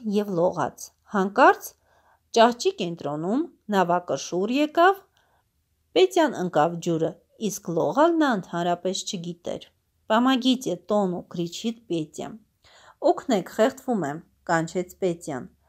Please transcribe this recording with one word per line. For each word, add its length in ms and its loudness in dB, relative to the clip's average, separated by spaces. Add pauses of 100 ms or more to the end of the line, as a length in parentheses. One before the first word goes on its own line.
և 220 0 (100)
լողաց։ 460 -2 (260)
Հանկարծ 600 4 (680)
ճահճի 400 4
կենտրոնում 640 -4 (320)
նավակը 480 2
շուռ 320 -2
եկավ, 460 2 (1000)
Պետյան 460 4
ընկավ 320 2 (100)
ջուրը, 240 0 (320)
իսկ 320 -6
լողալ 480 2
նա 160 2
ընդհանրապես 640 -4
չգիտեր։ 640 -10 (400)
«Помогите 720 0
Тону», 460 -2
кричит 640 -8
Петя. 500 -8 (640)
«Օգնեք, 480 0
խեղդվում 640 -2
եմ», 100 -10 (240)
կանչեց 560 -2
Պետյան։ 480 -6 (200)